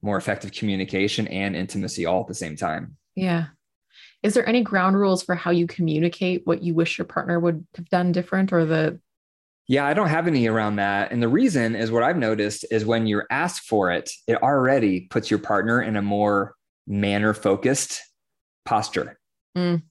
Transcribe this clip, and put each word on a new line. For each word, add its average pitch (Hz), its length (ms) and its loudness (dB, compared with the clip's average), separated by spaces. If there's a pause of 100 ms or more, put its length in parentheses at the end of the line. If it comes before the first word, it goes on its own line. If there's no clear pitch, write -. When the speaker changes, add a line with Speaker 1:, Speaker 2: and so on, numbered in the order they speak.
Speaker 1:
more 101 160 -2
effective 95 340 -4
communication, 98 760 -2
and 95 280 -4
intimacy 92 480 -6
all 90 160 0
at - 80 -8
the 90 60 -10
same 78 200 -8
time. 80 420 -6 (180)
Speaker 2:
Yeah. 170 320 -2 (760)
Is 208 120 0
there 240 120 2
any 240 160 2
ground 190 360 2
rules 190 240 2
for 185 140 -2
how 170 160 -2
you 170 140 4
communicate 170 800 -2
what 170 160 0
you 170 120 -2
wish 165 240 0
your - 80 -6
partner 170 340 -2
would 170 260 -2 (100)
have 170 120 -14
done 180 240 0
different, 190 400 0
or 165 140 4
the 160 340 0 (680)
Speaker 1:
Yeah, 139 180 2
I 151 80 2
don't 190 140 2
have 160 200 2
any 135 180 2
around 107 300 0
that. 101 360 0
And 120 100 0
the 117 60 2
reason 139 460 2
is, 110 160 -2
what 117 120 2
I've 160 160 2
noticed 110 520 -2
is 110 140 0
when 113 220 2
you're 104 240 0
asked 165 360 -4
for 98 240 2
it, 87 200 -4 (180)
it 113 140 2
already 127 680 2
puts - 220 -2
your 107 100 2
partner 107 400 0
in 107 160 -2
a 101 60 -2
more 101 500 0 (360)
manner-focused 101 1120 0 (640)
posture, - 540 -2 (380)
Speaker 2:
Mm. 175 340 0